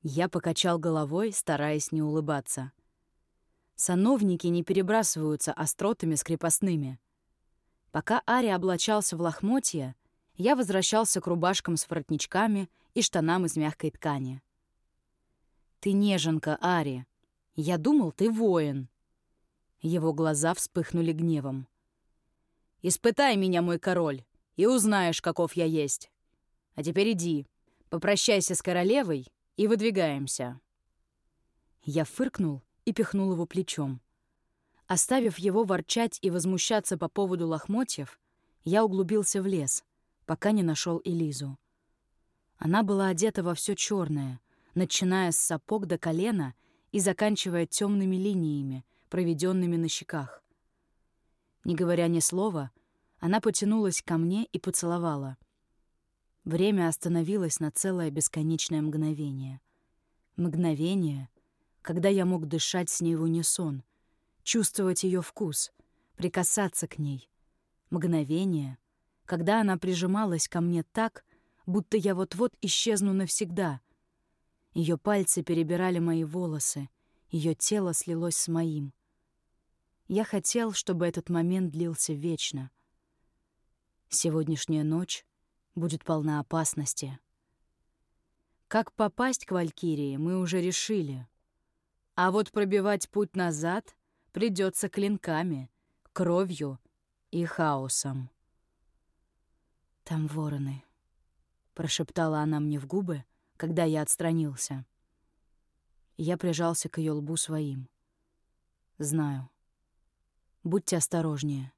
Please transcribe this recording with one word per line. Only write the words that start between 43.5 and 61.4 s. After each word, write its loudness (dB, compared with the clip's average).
все -2
черное, -2
начиная 2
с 2
сапог -2
до -2
колена -2
и 2
заканчивая 2
темными 0
линиями, -2
проведенными 0
на 0
щеках. -8
Не 0
говоря 2
ни 4
слова, 0
она 2
потянулась 2
ко 0
мне 2
и -6
поцеловала. -2
Время 2
остановилось 0
на -2
целое -2
бесконечное -2
мгновение. -4
Мгновение, 0